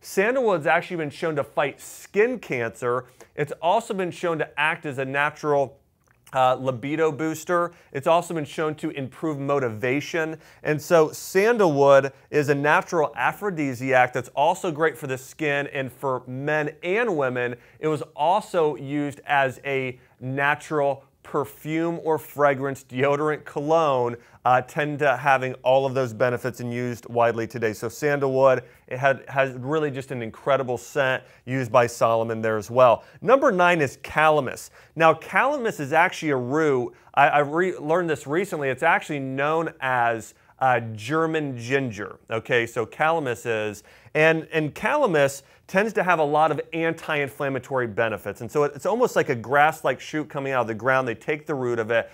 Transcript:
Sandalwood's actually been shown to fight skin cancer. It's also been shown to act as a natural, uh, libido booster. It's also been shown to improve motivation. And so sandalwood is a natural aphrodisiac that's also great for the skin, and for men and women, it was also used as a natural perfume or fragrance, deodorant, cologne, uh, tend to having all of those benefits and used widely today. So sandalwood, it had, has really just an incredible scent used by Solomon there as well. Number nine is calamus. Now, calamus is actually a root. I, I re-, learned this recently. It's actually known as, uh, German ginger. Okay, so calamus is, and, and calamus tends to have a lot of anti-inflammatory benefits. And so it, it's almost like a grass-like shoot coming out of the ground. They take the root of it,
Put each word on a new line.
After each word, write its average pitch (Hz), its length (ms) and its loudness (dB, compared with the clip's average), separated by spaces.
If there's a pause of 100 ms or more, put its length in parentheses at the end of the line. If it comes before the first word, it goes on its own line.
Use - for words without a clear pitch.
Sandalwood's 208 640 0
actually 165 320 0
been 151 120 -4
shown 160 280 -4
to 139 60 -2
fight - 360 -4
skin - 580 -2
cancer. 123 680 -4 (300)
It's 147 260 -6
also 220 320 0
been 185 180 -4
shown 165 280 -4
to - 200 -6
act 160 260 0
as 135 120 -6
a 135 80 -2
natural, 143 720 -2 (540)
uh, 131 260 4
libido 139 540 -2
booster. 160 580 -2 (220)
It's 139 140 -4
also 170 260 2
been 156 120 -4
shown 156 300 -4
to 160 140 -6
improve 143 500 -6
motivation. 139 1000 -2 (260)
And 151 180 0
so 160 320 4
sandalwood 143 1000 4 (180)
is 147 200 0
a 147 60 4
natural 151 600 2
aphrodisiac 135 960 0
that's 127 180 -6
also 175 400 0
great 156 280 0
for 151 100 -12
the 131 100 -4
skin, 143 500 -4
and 135 220 -6
for 127 380 -4
men 147 560 -4
and 202 320 -2
women, 123 400 -2 (240)
it 151 80 -4
was 156 140 -2 (160)
also 165 580 0
used 143 500 -6
as 135 380 0
a 131 340 -4 (220)
natural 139 840 -2 (180)
perfume 160 800 -4
or 156 140 0
fragrance, 139 640 0
deodorant, 143 640 0
cologne, 143 720 0 (260)
uh, 127 180 6
tend 147 360 -4
to 135 180 2
having 131 460 2
all 135 240 4
of 127 80 -2
those 127 200 0
benefits 123 480 -2
and 120 120 -6
used 123 360 -6
widely 117 360 2
today. 113 280 -2
So 113 160 -8
sandalwood, 135 720 2 (240)
it 127 100 -10
had, 139 300 2
has 135 260 0
really 143 380 -4
just 131 180 -10
an 123 140 -8
incredible 123 560 -2
scent 131 420 -2 (240)
used 123 260 -4
by 120 140 6
Solomon 113 560 0
there 110 160 0
as 107 140 -8
well. 123 320 6 (180)
Number 262 300 4
nine 175 300 4
is 135 160 -2
calamus. 151 760 0 (240)
Now, 160 180 6
calamus 220 640 -2
is 139 140 -4
actually 165 380 2
a 135 60 2
root. 131 580 0 (180)
I, 139 140 6
I 147 120 4
re-, 151 380 0
learned 160 320 -2
this 143 160 -2
recently. 151 440 -4
It's 127 140 -4
actually 170 360 0
known 143 600 -2
as, 120 540 -2 (240)
uh, 127 220 2
German 139 760 -4
ginger. 117 640 -4 (140)
Okay, 117 340 0
so 113 200 -4
calamus 151 600 -2
is, 107 380 -4 (320)
and, 160 360 4
and 156 220 -2
calamus 196 680 0 (220)
tends 202 280 0
to 208 100 0
have 175 160 4
a 156 40 4
lot 151 280 4
of 151 80 -2 (140)
anti-inflammatory 143 1120 -2
benefits. 104 540 -4
And 113 100 -12
so 147 140 2
it, 143 100 -4
it's 131 100 -10
almost 214 300 0
like 151 140 0
a 139 60 2
grass-like 143 640 0
shoot 151 260 -6
coming 135 240 -6
out 131 100 0
of 113 60 0
the 113 80 -4
ground. 131 320 0
They 113 80 -4
take 151 320 -6
the 156 80 -4
root 120 240 -2
of 110 120 -2
it, 113 220 0